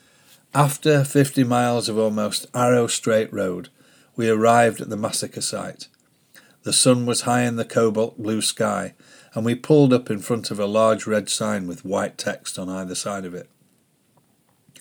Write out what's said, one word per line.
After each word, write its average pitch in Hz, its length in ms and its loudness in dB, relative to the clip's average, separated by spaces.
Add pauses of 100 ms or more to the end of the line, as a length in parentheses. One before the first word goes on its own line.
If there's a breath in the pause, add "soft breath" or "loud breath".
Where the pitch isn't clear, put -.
(540 soft breath)
After 143 480 2
fifty 139 400 2
miles 120 460 0
of 110 100 -2
almost 107 560 -2
arrow 120 320 2
straight 110 460 0
road, 92 380 -4 (440 soft breath)
we 113 160 0
arrived 117 500 4
at - 80 -10
the 110 80 -6
massacre 104 440 -6
site. 95 480 -8 (760 soft breath)
The 104 100 -4
sun 123 320 4
was 120 180 -2
high 123 200 2
in 120 140 -2
the 113 80 -4
cobalt 113 580 0
blue 107 180 -2
sky, 101 540 -4 (400 loud breath)
and 113 100 -4
we 120 120 0
pulled 143 360 4
up 123 160 2
in 104 120 -4
front 113 320 -4
of 104 80 -4
a 101 60 0
large 110 420 2
red 104 200 -2
sign 104 380 -4
with 87 180 -12
white 98 320 -4
text - 440 -8
on 92 80 -10
either 92 260 -10
side 98 300 -8
of 90 100 -12
it. 87 160 -16 (1300 loud breath)